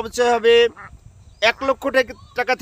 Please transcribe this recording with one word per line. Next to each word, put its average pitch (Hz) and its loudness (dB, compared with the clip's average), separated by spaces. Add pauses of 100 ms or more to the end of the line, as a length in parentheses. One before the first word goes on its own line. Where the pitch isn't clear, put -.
অবচয় 240 -2
হবে 233 2 (880)
এক 226 0 (120)
লক্ষ 262 -4 (540)
টাকা 247 -2